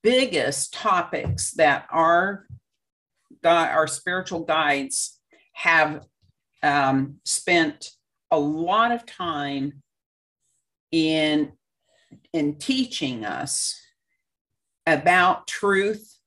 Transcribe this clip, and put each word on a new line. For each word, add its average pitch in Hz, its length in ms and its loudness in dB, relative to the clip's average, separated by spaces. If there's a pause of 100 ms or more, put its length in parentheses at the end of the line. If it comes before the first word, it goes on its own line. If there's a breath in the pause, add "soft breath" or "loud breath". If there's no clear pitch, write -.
biggest 202 680 0
topics - 760 -2
that 151 400 2
our 170 540 2 (960)
gui-, 165 100 4
our 160 360 2
spiritual 180 560 -6
guides 147 760 -2 (340 soft breath)
have, 156 520 2 (560)
um, 139 600 2
spent - 680 0 (400)
a 156 80 4
lot 170 520 0
of 233 140 -4
time 143 760 -6 (1080)
in, 156 600 0 (800 soft breath)
in 147 240 -2
teaching 147 680 -4
us - 560 -6 (1040)
about 180 640 2
truth 202 800 -2